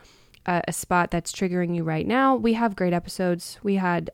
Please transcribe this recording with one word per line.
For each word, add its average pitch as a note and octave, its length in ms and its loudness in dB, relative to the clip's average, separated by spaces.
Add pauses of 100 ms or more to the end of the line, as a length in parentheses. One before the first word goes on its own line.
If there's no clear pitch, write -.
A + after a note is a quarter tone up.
(460)
uh, F3 200 0
a F3 60 -4
spot - 380 0
that's E3+ 200 -2
triggering F3 460 -2
you E3 80 -2
right D#3+ 220 -2
now, C4+ 300 4
we A3+ 180 2
have A3+ 200 0
great F3+ 200 2
episodes. F3 680 -2
We G3+ 120 0
had, F3 400 0